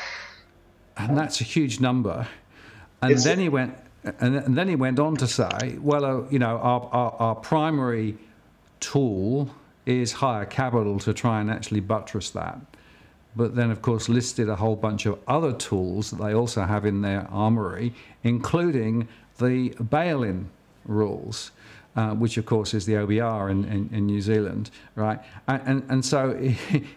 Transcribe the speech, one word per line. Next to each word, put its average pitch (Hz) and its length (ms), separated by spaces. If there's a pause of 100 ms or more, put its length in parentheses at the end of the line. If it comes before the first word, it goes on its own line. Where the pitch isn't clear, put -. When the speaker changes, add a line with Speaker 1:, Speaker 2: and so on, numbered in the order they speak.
(960)
Speaker 1:
And 120 200
that's 151 240
a - 20
huge 127 360
number. 123 480 (720)
And 131 100
Speaker 2:
It's 131 120
Speaker 1:
then 175 160
he 180 100
went, 131 260 (440)
and, 127 160
and 131 220
then 185 100
he 180 80
went 131 240
on 156 180
to 123 100
say, 113 520
"Well, 143 260
uh, 131 240
you 139 100
know, 117 180
our, 120 340
our, 120 280
our 113 160
primary 127 840 (600)
tool 127 720 (360)
is 123 280
higher 113 320
capital 113 540
to 107 140
try 110 280
and 104 100
actually 107 300
buttress 101 500
that." 87 280 (760)
But 117 200
then, 120 140
of 110 120
course, 113 260
listed 117 400
a 107 80
whole 107 220
bunch 104 280
of 104 220
other 147 240
tools 98 600
that 85 120
they 107 100
also 117 300
have 101 220
in 101 160
their 98 280
armory, 107 640 (300)
including 120 840 (300)
the 127 320
bail-in 123 800 (360)
rules, 107 640 (460)
uh, 110 140
which, 113 260
of 110 80
course, 107 280
is 104 120
the 107 100
O 104 100
B 104 140
R 110 300
in, 98 160
in, 101 260
in 104 140
New 101 160
Zealand, 104 500 (240)
right? 107 240 (280)
And, 131 180
and, 135 240
and 131 160
so 131 320
<laughs> 131 320
he, 156 280